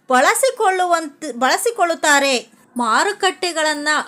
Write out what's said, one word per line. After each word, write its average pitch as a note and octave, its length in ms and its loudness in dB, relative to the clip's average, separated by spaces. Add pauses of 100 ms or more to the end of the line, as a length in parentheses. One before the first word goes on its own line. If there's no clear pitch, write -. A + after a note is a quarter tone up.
ಬಳಸಿಕೊಳ್ಳುವಂತ-, F4 1200 0
ಬಳಸಿಕೊಳ್ಳುತ್ತಾರೆ. D4 1160 0 (280)
ಮಾರುಕಟ್ಟೆಗಳನ್ನ D4+ 1120 -2 (200)